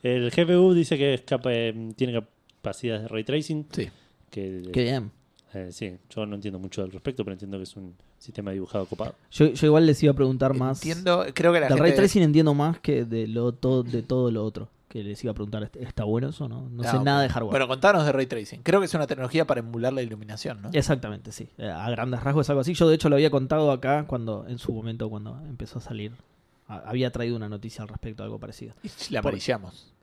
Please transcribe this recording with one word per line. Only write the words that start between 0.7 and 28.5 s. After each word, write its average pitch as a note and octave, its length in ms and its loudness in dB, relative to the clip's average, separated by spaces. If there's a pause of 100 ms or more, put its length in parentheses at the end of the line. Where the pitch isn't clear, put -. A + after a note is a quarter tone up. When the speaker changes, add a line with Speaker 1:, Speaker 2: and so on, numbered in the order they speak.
Speaker 1:
dice E3+ 240 4
que C#3 180 2
es A#2+ 80 -2
capa-, C3 300 -2
eh, A2+ 440 -2
tiene B2 180 0 (460)
capacidades A2 420 -6
de A2+ 60 -10
ray A2 160 -4
tracing. D3+ 480 -2
Speaker 2:
Sí. F2+ 160 -4 (420)
Speaker 1:
Que, F#2+ 320 -8 (100)
Speaker 3:
Qué B2+ 120 2
bien. A#2 260 -4 (440)
Speaker 1:
eh, F#2 160 -10
sí, F#2 260 -12 (140)
yo G#2+ 160 -6
no G#2 100 -8
entiendo G2+ 220 -8
mucho F#2+ 240 -8
al F#2 100 -6
respecto, A#2 320 -6
pero G2 100 -8
entiendo G2 240 -12
que F#2+ 60 -8
es - 120 -18
un F#2 180 -16 (240)
sistema G2+ 340 -10
dibujado F#2+ 340 -4
copado. - 280 -8 (160)
Speaker 3:
Yo, D3+ 180 6
yo D3+ 180 2
igual D#3 200 8
les D3 160 4
iba D3 100 6
a C3+ 40 2
preguntar C3 380 2
más. C3 300 -2
Speaker 2:
Entiendo, F3 400 0 (100)
creo E3+ 180 6
que E3+ 80 6
la C#3+ 60 2
Speaker 3:
Del C3 100 4
Speaker 2:
gente D3 140 6
Speaker 3:
ray C#3 60 6
tracing G3 260 6
entiendo D3+ 320 6
más D3+ 260 0
que C3 240 0
de A2+ 240 -4
lo, A#2 240 0
to-, B2+ 300 0
de A#2+ 200 -4
todo B2+ 280 0
lo G#2+ 140 -2
otro. G#2+ 240 -8 (200)
Que A2+ 140 -10
les G2+ 220 -10
iba A#2 60 -2
a G#2 40 -6
preguntar, G#2+ 280 -8
¿est-, - 140 -12
¿está B2 280 -8
bueno A#2 240 0
eso, D3 220 -8
no? B2 180 -12
No A#2+ 140 -8
Speaker 2:
Ah, A#2 80 0
Speaker 3:
sé A#2 80 4
Speaker 2:
ok. C3 60 2
Speaker 3:
nada C#3+ 180 4
de C3 80 2
hardware. A2+ 220 -2
Speaker 2:
Bueno, C3+ 160 2
contanos D#3 360 4
de D3 80 2
ray C3+ 140 2
tracing. A#2 360 -10
Creo F3 180 4
que F#3 60 0
es D#3 80 -4
una D3+ 120 0
tecnología C3+ 400 -2
para A#2+ 140 0
emular A#2 320 -2
la C3 100 -4
iluminación, G#2+ 580 -10
¿no? G#2 120 -10
Speaker 3:
Exactamente, B2 600 0
sí. - 160 -14 (100)
Eh, G#2+ 120 -8
a F2 200 -6
grandes A#2+ 320 -4
rasgos C#3 240 2
es - 40 -4
algo C#3 100 2
así. D#3+ 140 -2
Yo, E3 140 6
de D#3+ 80 8
hecho, D#3 120 2
lo C#3+ 80 6
había D3+ 140 6
contado C#3+ 420 2
acá C3+ 340 0
cuando, A2+ 420 -6
en B2 100 -10
su - 160 -6
momento, A2+ 340 -6
cuando G#2+ 300 -12 (100)
empezó B2 300 -12
a A#2 40 -10
salir. G#2+ 300 -10 (560)
Ha-, G#2 220 -14
había B2 200 0
traído A#2+ 260 -4
una A2 120 -8
noticia G#2+ 340 -12
al G#2 60 -12
respecto, G#2+ 340 -12
algo G#2+ 160 -10
parecido. G#2+ 440 -16